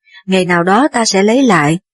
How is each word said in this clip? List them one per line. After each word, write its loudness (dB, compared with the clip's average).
ngày -2
nào -2
đó 0
ta -4
sẽ 0
lấy 2
lại 0